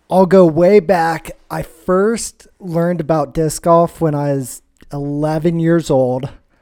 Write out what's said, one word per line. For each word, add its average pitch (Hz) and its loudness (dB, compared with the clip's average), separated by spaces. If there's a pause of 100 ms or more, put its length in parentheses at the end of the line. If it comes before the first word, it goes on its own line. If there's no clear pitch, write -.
(100)
I'll 185 4
go 185 6
way 175 4
back. 165 -2 (180)
I 160 -6
first - -4 (140)
learned 170 -2
about 147 -2
disc 156 -4
golf 170 2
when 160 0
I 143 -2
was 131 -8 (300)
eleven 151 -4
years 165 0
old. 131 -2 (340)